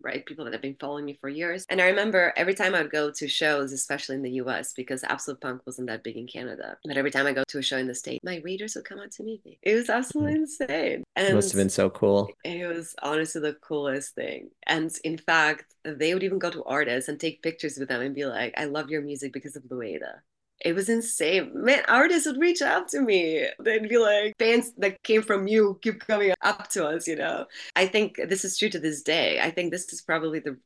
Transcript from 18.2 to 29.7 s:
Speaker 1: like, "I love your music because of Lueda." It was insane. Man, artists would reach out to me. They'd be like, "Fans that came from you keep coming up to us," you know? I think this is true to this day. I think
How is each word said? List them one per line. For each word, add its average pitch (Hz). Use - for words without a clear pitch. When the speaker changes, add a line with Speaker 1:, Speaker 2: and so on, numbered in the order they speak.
Speaker 1:
like, 120
"I -
love 143
your 151
music 143
because 135
of 131
Lueda." 113
It 170
was 190
insane. 190
Man, 262
artists 302
would 262
reach 349
out 339
to 285
me. 170
They'd 220
be 233
like, 208
"Fans 233
that 196
came 220
from 196
you 208
keep 220
coming 202
up -
to 170
us," 165
you 160
know? 160
I 185
think 208
this 190
is 190
true 214
to 180
this 151
day. 139
I 165
think 175